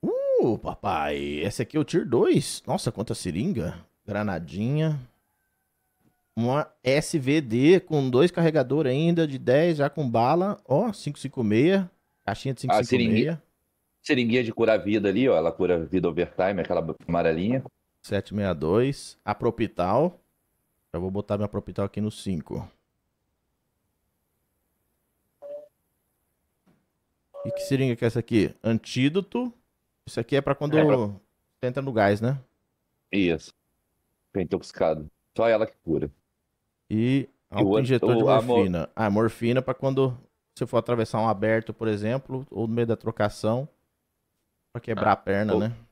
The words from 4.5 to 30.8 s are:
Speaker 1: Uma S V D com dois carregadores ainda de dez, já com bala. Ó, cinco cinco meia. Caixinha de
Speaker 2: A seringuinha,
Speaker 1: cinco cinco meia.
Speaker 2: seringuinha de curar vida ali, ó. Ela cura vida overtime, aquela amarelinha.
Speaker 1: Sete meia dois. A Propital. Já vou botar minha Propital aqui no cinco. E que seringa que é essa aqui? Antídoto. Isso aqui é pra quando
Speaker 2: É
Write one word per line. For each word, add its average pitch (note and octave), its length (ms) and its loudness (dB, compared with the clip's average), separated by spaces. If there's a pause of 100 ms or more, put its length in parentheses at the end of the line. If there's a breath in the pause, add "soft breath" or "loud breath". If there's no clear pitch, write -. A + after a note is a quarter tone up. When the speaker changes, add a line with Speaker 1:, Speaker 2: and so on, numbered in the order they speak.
Speaker 1:
Uma B2+ 360 0 (100)
S D3+ 380 0
V C#3+ 220 0
D C3+ 400 4
com C#3 280 0
dois C3+ 220 4
carregadores D3+ 600 2
ainda E3 360 2
de C3+ 100 -6
dez, D3 400 2
já C#3+ 120 0
com C#3 200 -4
bala. D#3 560 2
Ó, G3+ 280 0
cinco - 260 -10
cinco C3 240 -6
meia. D#3+ 460 4 (360)
Caixinha A#2+ 280 -4
de - 160 -10
Speaker 2:
A - 120 4
seringuinha, - 40 2
Speaker 1:
cinco B2 160 2
cinco A2+ 120 2
meia. D3 300 0 (580)
Speaker 2:
seringuinha B2 440 2
de A2+ 80 -6
curar A2 240 4
vida G2+ 320 2
ali, A#2 180 2
ó. G#2+ 80 6
Ela E2 160 2
cura F2 320 0
vida F2 240 0
overtime, F2 540 0
aquela E2 340 -2 (100)
amarelinha. E2+ 560 0 (400)
Speaker 1:
Sete G2 320 -6
meia G2 200 -2
dois. G2 720 -2
A G#2 100 -2
Propital. A2+ 840 -2 (760)
Já E2+ 60 -6
vou F#2 120 -6
botar G#2 240 -4
minha G2+ 140 -4
Propital G2 340 -6
aqui G2+ 160 -6
no G#2+ 100 -2
cinco. E2+ 560 -8 (4000)
E - 60 -4
que C#5+ 100 -6
seringa C3 340 0
que - 80 -6
é A#2 40 2
essa A#2+ 120 -2
aqui? G#2+ 340 0 (100)
Antídoto. D#3+ 880 -2 (520)
Isso - 140 -8
aqui A#2 160 -2
é C3+ 60 4
pra C#3 140 -2
quando D3+ 220 0
Speaker 2:
É D#3 80 6